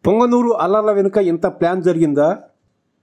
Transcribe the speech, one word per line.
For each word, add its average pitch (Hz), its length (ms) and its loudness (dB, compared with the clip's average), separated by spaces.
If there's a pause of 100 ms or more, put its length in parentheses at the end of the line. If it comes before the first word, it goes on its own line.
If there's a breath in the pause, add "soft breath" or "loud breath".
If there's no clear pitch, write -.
పొంగనూరు 240 420 2
అల్లర్ల 214 420 0
వెనుక 196 260 0
ఇంత 180 300 0
ప్లాన్ 175 360 -2
జరిగిందా? 165 540 0 (640)